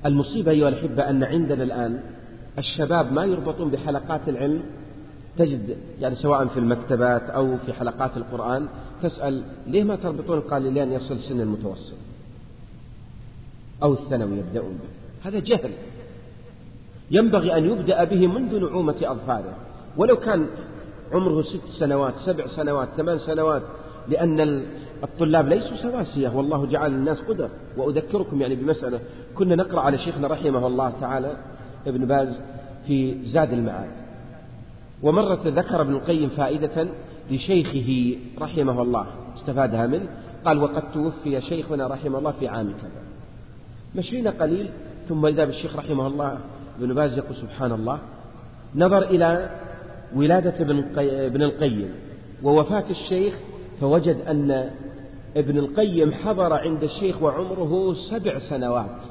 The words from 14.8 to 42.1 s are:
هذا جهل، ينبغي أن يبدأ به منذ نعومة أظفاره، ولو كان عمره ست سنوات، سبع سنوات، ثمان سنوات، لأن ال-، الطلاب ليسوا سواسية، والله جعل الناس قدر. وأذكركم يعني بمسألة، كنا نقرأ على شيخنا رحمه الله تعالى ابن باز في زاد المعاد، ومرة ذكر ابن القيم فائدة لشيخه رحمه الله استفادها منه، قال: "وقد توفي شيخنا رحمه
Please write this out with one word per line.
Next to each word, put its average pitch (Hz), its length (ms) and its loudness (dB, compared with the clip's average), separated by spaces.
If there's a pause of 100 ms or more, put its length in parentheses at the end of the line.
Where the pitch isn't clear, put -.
هذا 202 100 -2
جهل، 196 320 2 (1400)
ينبغي 185 460 6
أن 156 80 6
يبدأ 175 400 4
به 180 220 6
منذ 208 340 2
نعومة 165 420 0
أظفاره، 117 540 -2 (400)
ولو 220 200 8
كان 190 300 2 (680)
عمره 160 300 4
ست - 260 -6 (100)
سنوات، 139 360 2 (120)
سبع 156 200 0
سنوات، 143 420 -2
ثمان 160 300 0
سنوات، 156 440 2 (460)
لأن 156 320 4
ال-، 147 220 2 (400)
الطلاب 156 460 4
ليسوا 214 280 2
سواسية، 185 520 -2
والله 139 380 0
جعل 147 260 2
الناس 143 300 0
قدر. 165 260 -2 (280)
وأذكركم 143 680 0
يعني 131 120 2
بمسألة، 127 460 0 (340)
كنا 180 200 4
نقرأ 180 260 2
على 139 180 4
شيخنا 143 300 -2
رحمه 143 380 2
الله 123 240 2 (100)
تعالى 135 360 -2 (500)
ابن 127 180 0
باز 135 360 2 (460)
في 131 360 2
زاد 127 300 2
المعاد، 104 380 -2 (1120)
ومرة 185 440 4
ذكر 156 340 2
ابن 139 120 2
القيم 151 360 2
فائدة 147 600 0 (420)
لشيخه 127 880 2 (200)
رحمه 139 440 2
الله 117 240 2 (300)
استفادها 120 500 2
منه، 175 220 0 (360)
قال: 156 180 6
"وقد 147 300 0
توفي 151 480 -2
شيخنا 151 460 -2
رحمه 135 320 -2